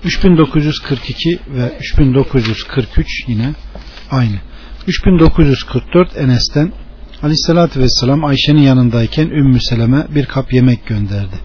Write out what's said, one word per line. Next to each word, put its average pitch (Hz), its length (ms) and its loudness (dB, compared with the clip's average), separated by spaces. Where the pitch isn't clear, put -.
Üç - 200 -2
bin 175 140 6
dokuz 151 280 2
yüz 151 140 -2
kırk - 300 -6
iki 170 300 -4
ve 127 300 -6
üç - 200 0
bin 135 140 4
dokuz 127 340 0
yüz 110 160 -6
kırk - 340 -4
üç - 300 -4
yine 120 260 -2
aynı. 120 240 0
Üç - 180 -4
bin 185 140 4
dokuz 160 280 6
yüz 135 160 0
kırk - 300 -6
dört 180 240 2
Enes'ten: 147 560 0
Aleyhissalatü 160 560 0
vesselam 131 460 2
Ayşe'nin 147 360 2
yanındayken 127 680 2
Ümmü 135 340 2
Seleme 123 540 0
bir 143 100 0
kap - 280 -6
yemek 123 340 2
gönderdi. 101 580 -4